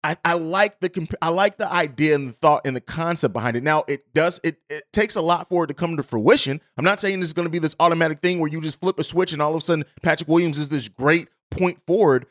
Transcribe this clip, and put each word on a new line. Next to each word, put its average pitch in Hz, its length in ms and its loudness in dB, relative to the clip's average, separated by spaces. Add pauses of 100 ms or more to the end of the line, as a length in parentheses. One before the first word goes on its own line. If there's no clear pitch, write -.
I, 160 200 -2
I 170 100 2
like 180 460 0
the 180 100 -2
comp-, 165 320 -6
I 160 80 0
like 196 280 0
the 208 140 -6
idea 151 440 0
and 139 120 -6
the 117 40 -14
thought 151 340 2
and 131 100 -2
the 123 60 -4
concept 165 500 -2
behind 117 240 -2
it. 120 60 -2
Now, 151 260 2
it - 240 -6
does, 165 300 0
it, 160 160 -4 (100)
it 151 140 -10 (100)
takes 214 240 0
a 196 60 0
lot 165 260 0
for 175 160 2
it 151 40 -4
to 143 60 -6
come 170 220 -4
to 143 60 -4
fruition. 139 580 2 (160)
I'm 131 80 -4
not 196 160 2
saying 190 200 -2
this 175 80 -2
is 151 40 -4
gonna 170 160 -4
be 165 120 -4
this 160 200 -2
automatic 160 380 2
thing 180 220 -2
where 156 100 0
you 160 100 -6
just 156 200 -6
flip 180 180 -2
a - 60 -2
switch 175 280 0
and 151 80 -6
all 151 120 0
of 160 40 -2
a 160 40 -2
sudden 160 240 0 (180)
Patrick 156 260 0
Williams 165 300 2
is 147 100 -4
this 139 200 -2
great 156 400 0 (240)
point 180 340 -2
forward 160 440 4